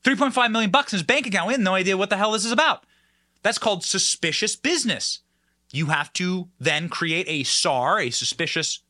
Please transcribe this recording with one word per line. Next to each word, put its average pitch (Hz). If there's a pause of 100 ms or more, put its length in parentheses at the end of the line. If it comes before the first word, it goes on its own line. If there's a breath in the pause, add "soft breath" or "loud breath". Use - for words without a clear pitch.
three 269
point 277
five 240
million 220
bucks 277
in 208
his 165
bank 262
account. 185
We 233
have 269
no 190
idea 190
what 202
the 208
hell 214
this 214
is 226
about." 294 (580)
That's 120
called 196
suspicious -
business. 240 (520)
You 151
have 147
to 180 (100)
then 156
create 170
a 151
sar, 147
a 135
suspicious -